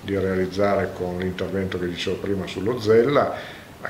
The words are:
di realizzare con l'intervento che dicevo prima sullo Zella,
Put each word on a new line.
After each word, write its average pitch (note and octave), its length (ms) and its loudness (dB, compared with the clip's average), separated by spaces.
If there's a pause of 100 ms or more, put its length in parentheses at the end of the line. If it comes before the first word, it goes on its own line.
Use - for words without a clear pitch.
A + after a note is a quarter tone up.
di G2 160 -2
realizzare F#2+ 760 2
con F2+ 260 -4
l'intervento F#2 600 -2
che F2 80 -2
dicevo F2 300 -4
prima F#2+ 300 -2
sullo A2+ 320 -2
Zella, A#2 760 4 (340)